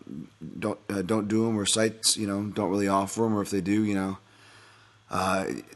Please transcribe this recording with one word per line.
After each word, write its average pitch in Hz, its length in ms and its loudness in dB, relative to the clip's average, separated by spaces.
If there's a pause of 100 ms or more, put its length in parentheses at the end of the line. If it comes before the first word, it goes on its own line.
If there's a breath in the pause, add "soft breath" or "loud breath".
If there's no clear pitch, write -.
(600)
don't, 107 200 -4 (100)
uh, 98 120 -2
don't 107 260 0
do 113 220 2
'em, 110 100 0
or 98 60 -2
sites, 110 500 2
you 110 100 -2
know, 101 180 -2
don't 104 260 0
really 101 180 2
offer 98 380 2
'em, 110 100 2
or 101 60 2
if 92 80 -4
they 101 100 0
do, 104 240 2
you 104 100 0
know, 95 240 -2 (960 soft breath)
uh, 95 320 0 (320)